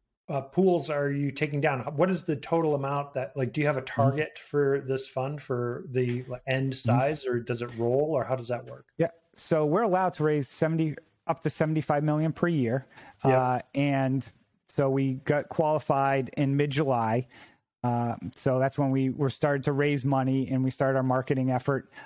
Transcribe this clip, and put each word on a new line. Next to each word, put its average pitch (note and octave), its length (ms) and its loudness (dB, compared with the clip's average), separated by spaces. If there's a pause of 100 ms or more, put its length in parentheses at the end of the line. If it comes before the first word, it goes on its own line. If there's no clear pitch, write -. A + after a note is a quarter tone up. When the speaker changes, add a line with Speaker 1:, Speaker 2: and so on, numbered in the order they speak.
(300)
Speaker 1:
uh, C#3 120 -4
pools F3 480 2
are C#3+ 220 -2
you C#3 200 -2
taking C#3+ 300 -2
down? C#3 180 2 (160)
What F3 140 4
is F#3 140 -2
the D#3 120 -2
total D#3+ 400 0
amount C#3+ 380 -4
that, C3+ 220 -6
like, C3 180 -2
do D3+ 80 -2
you C#3+ 60 2
have D3 100 0
a C3 40 -4
Speaker 2:
Mm-hmm. - 200 -2
Speaker 1:
target C#3 360 0
for C#3 440 0
this C3 260 -4
fund C#3+ 340 -6
for A#2+ 480 -4
the B2 340 -2 (240)
end C3 260 0
Speaker 2:
Mm-hmm. A#2 160 -4
Speaker 1:
size, C3+ 360 2
or A#2+ 140 0
does A#2 220 -4
it A#2+ 160 -8
roll, B2+ 340 2
or C3 120 0
how B2 120 -4
does A#2+ 140 -6
that A#2 200 -6
work? - 180 -18 (100)
Speaker 2:
Yeah. E3 100 2 (280)
So D#3 300 0
we're E3 180 2
allowed F#3 320 2
to D3+ 80 -2
raise D3+ 240 2
seventy, D#3+ 480 0 (320)
up E3 160 -4
to D#3 60 0
seventy-five D#3 540 0
million D3+ 300 2
per F3 160 0
year. C3+ 360 0 (400)
Speaker 1:
Yeah. C3 140 4
Speaker 2:
Uh, B2+ 220 0 (120)
and C3+ 540 0 (400)
so C#3 220 0
we C3+ 260 0 (100)
got D3 240 0
qualified C#3 880 2
in C#3 180 2
mid-July. C3 720 2 (560)
Uh, A#2+ 320 0 (200)
so B2+ 240 0
that's C3+ 180 0
when C#3 140 0
we C3+ 180 2
were C3+ 200 -2
started C#3+ 340 0
to D3 80 -2
raise C#3+ 340 0
money C3 440 2
and C3 140 0
we C3 60 0
started C3+ 280 0
our C3 60 2
marketing C3 460 0
effort, C3 420 -2 (140)